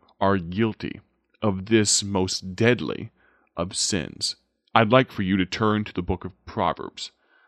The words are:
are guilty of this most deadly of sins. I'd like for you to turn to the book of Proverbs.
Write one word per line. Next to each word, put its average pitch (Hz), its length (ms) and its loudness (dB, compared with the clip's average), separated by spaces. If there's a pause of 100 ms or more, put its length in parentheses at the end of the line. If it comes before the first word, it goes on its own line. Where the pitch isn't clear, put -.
(220)
are 98 160 4
guilty 95 640 -4 (400)
of 95 240 -2
this 107 380 4
most 95 520 -4
deadly 107 540 0 (460)
of 90 200 -4
sins. - 600 -4 (400)
I'd 113 160 4
like 131 200 4
for - 120 -6
you 95 140 2
to 92 80 2
turn 107 400 0
to - 80 -16
the 90 100 -4
book 92 200 -4
of - 220 -16
Proverbs. - 640 -4 (380)